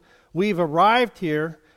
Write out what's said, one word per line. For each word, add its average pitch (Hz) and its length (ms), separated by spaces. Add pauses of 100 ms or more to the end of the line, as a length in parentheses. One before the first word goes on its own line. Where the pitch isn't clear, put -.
(320)
we've 190 260
arrived 190 600
here 160 420 (180)